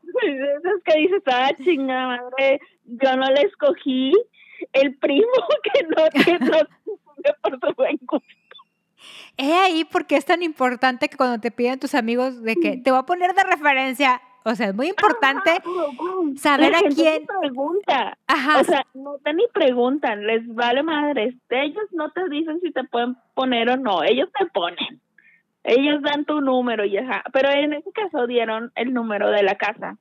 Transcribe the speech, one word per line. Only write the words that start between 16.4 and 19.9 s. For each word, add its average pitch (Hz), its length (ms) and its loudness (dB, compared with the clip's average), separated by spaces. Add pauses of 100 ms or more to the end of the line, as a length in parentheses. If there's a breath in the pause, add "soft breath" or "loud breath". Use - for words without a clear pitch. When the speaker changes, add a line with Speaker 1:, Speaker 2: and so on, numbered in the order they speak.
Speaker 1:
La 320 60 4
Speaker 2:
a 349 40 4
Speaker 1:
gente 285 140 2
Speaker 2:
quién. 311 260 2
Speaker 1:
ni 311 60 -18
pregunta. 294 880 -2 (100)
Speaker 2:
Ajá. 294 320 2
Speaker 1:
O 262 40 4
sea, 285 200 2 (100)
no 277 300 -14
te 302 100 -4
ni 359 100 0 (100)
preguntan, 254 720 0